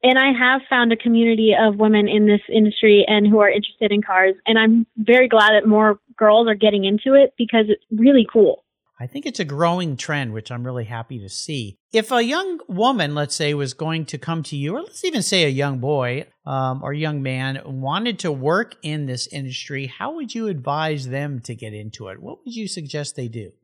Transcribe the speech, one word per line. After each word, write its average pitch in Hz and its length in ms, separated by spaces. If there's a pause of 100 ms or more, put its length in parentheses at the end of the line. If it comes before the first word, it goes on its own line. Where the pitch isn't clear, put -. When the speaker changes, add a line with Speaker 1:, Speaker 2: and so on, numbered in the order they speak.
Speaker 1:
And 254 160
I 269 140
have 254 380
found 240 240
a - 20
community 226 640
of 214 160
women 214 320
in 208 180
this 208 140 (120)
industry 214 560
and 208 200
who 214 120
are 208 100
interested 208 420
in 208 100
cars. 190 340 (100)
And 226 120
I'm 220 380
very 240 320
glad 214 240
that 214 160
more 214 320 (160)
girls 220 320
are 214 80
getting 202 300
into 208 300
it 277 220
because 226 300
it's 214 240
really 233 400
cool. 196 320 (360)
Speaker 2:
I 120 80
think - 200
it's 240 140
a 175 40
growing 165 520
trend, 135 360
which 110 180
I'm 120 140
really 123 200
happy 117 340
to 95 100
see. 117 480 (160)
If 220 180
a 240 120
young 330 440
woman, 190 460
let's 147 220
say, 147 180
was 139 220
going 160 300
to 151 120
come 165 260
to - 120
you, 143 200
or 294 60
let's - 240
even 320 160
say 180 220
a 147 60
young 139 300
boy, 131 460 (200)
um, 135 360
or 139 120
young 151 280
man 135 440
wanted 151 540
to 170 120
work 156 500
in 151 240
this 123 220
industry, 135 580
how 254 300
would 294 180
you 226 140
advise 147 640
them 139 320
to 123 120
get 107 200
into 107 340
it? 95 140
What - 240
would 240 100
you 220 120
suggest 147 480
they 123 120
do? 110 240 (120)